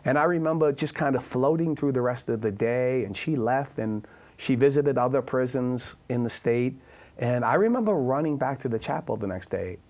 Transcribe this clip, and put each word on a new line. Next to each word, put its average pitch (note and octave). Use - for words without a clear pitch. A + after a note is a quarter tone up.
And C#3
I D3
remember D#3+
just C#3+
kind C#3
of A#2
floating D#3
through C#3+
the B2+
rest B2
of A2+
the G#2+
day, B2
and G2+
she D#3
left, C3
and G#2+
she -
visited C#3
other B2+
prisons B2+
in B2
the A#2
state. B2
And B2
I A#2
remember A3
running C#3+
back C3+
to B2+
the A2+
chapel D3
the A2
next F#2+
day F#2